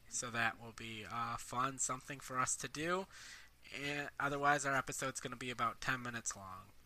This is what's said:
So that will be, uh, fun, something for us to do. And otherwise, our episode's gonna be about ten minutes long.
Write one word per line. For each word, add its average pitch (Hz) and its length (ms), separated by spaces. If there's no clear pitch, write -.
So 123 220
that 117 300
will 113 100
be, 110 400
uh, 117 240
fun, 131 420
something 131 440
for 127 180
us 131 160
to - 140
do. 180 360
And 143 260
otherwise, 143 460
our 139 100
episode's 131 440
gonna 123 160
be 127 160
about 117 300
ten 131 200
minutes 117 340
long. 95 360